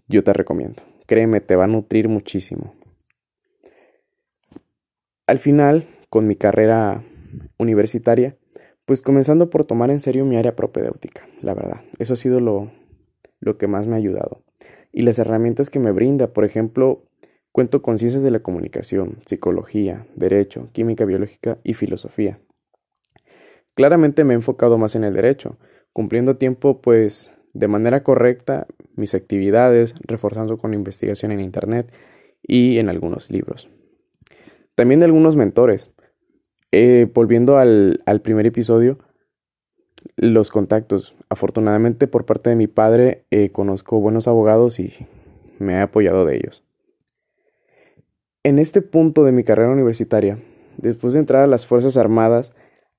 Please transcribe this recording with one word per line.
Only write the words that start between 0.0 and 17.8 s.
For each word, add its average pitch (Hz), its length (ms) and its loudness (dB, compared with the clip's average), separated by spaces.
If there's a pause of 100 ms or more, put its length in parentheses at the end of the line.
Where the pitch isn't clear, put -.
yo 101 160 0
te 98 100 2
recomiendo. - 500 -6 (220)
Créeme, 110 360 0
te 92 160 0
va 92 80 2
a - 20 2
nutrir 110 400 -2
muchísimo. - 680 -8 (2500)
Al 131 100 2
final, 143 480 2 (240)
con 110 180 0
mi 101 100 -2
carrera 110 640 0 (540)
universitaria, 117 800 0 (480)
pues 135 160 0
comenzando 143 480 2
por 156 140 -2
tomar 120 280 -2
en 143 100 -4
serio 135 240 -2
mi 127 100 -2
área 117 220 -2
propedéutica, - 680 -8 (160)
la 95 120 -6
verdad. 92 320 -10 (140)
Eso 120 140 -6
ha 120 40 -2
sido 127 240 0
lo, 107 280 -4 (720)
lo 107 180 -6
que 101 100 -4
más 101 200 -4
me 117 60 -4
ha 110 40 -2
ayudado. - 460 -6 (480)
Y 117 120 -4
las 120 160 2
herramientas 117 500 -2
que 139 100 -6
me 113 140 0
brinda, 123 400 -2
por 104 100 -2
ejemplo, 113 600 -2 (480)
cuento 131 280 0